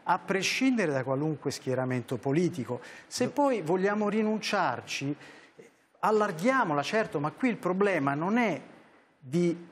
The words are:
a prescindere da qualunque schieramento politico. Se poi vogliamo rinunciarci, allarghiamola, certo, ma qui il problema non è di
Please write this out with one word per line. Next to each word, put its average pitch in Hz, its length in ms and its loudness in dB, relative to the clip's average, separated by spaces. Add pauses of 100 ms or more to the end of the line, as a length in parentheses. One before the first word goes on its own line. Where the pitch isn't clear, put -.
a 180 140 2
prescindere 196 720 0
da 131 140 0
qualunque 139 480 -2
schieramento 127 640 -2
politico. 139 640 0 (260)
Se - 220 -2
poi 262 340 2
vogliamo 196 460 2
rinunciarci, 196 1040 -2 (880)
allarghiamola, 202 840 2
certo, - 380 0
ma 147 100 -2
qui - 180 0
il 208 80 0
problema 180 580 2
non 180 240 0
è 202 220 0 (580)
di 170 540 0